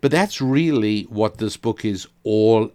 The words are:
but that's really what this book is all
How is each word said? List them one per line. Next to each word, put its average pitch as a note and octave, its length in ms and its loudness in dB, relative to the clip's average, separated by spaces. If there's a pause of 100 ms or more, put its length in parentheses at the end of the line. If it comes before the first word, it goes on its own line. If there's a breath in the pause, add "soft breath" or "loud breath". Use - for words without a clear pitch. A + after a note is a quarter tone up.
but C#3 100 0
that's F#3 300 -2
really C3 640 0
what G#2+ 340 -4
this A2 180 -6
book - 280 -4
is G2+ 240 -4 (160)
all G#2+ 500 2